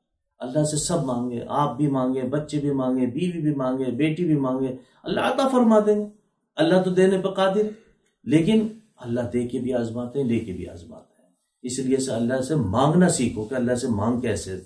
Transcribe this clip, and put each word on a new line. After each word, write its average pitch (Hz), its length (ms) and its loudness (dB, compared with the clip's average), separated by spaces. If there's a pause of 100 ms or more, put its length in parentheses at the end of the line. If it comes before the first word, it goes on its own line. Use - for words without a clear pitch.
(420)
अल्लाह 131 220 0
से 151 140 -2
सब 151 280 -2
मांगे, 120 440 -4
आप 135 260 0
भी 147 120 0
मांगे, 131 340 0
बच्चे 147 380 -4
भी 143 120 -2
मांगे, 127 360 0
बीवी 170 340 -2
भी 151 140 0
मांगे, 131 300 -2
बेटी 151 380 -2
भी 156 140 2
मांगे, 131 300 0 (380)
अल्लाह - 240 -2
अता 269 180 2
फरमा 233 320 6
देंगे। 208 280 2 (500)
अल्लाह 175 240 4
तो 185 100 0
देने 190 260 4
पर 185 140 -2
कादिर 190 340 2
है, 214 100 -8 (520)
लेकिन 185 540 2 (200)
अल्लाह 120 240 -4
दे 120 200 -2
के 127 140 -6
भी 127 120 -4
आजमाते 120 480 -4
हैं, 131 80 0
लेके 104 260 -2
भी 87 120 -8
आजमाते - 580 -18
हैं। - 60 -20 (340)
इसलिए 131 340 -2
से 131 140 -2
अल्लाह 120 300 0
से 156 140 -2
मांगना 147 520 4
सीखो 107 380 0
कि 131 100 -6
अल्लाह 123 200 0
से 131 120 -4
मांग 117 340 0
कैसे, 98 300 -4 (140)